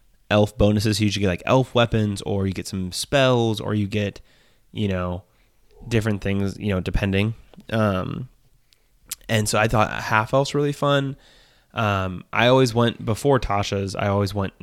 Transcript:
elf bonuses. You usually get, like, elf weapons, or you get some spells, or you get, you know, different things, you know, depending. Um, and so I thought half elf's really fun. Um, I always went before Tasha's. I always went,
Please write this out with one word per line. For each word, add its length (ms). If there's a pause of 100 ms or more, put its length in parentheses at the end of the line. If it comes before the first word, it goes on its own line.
(300)
elf 280
bonuses. 420
You 60
usually 160
get, 60
like, 180
elf 280
weapons, 480
or 240
you 60
get 140
some 260
spells, 680
or 140
you 120
get, 340 (520)
you 160
know, 340 (640)
different 340
things, 360
you 100
know, 120
depending. 540 (360)
Um, 580 (1000)
and 200
so 100
I 100
thought 240
half 420
elf's 200
really 180
fun. 440 (560)
Um, 600
I 160
always 260
went 300
before 340
Tasha's. 560
I 140
always 260
went, 180 (100)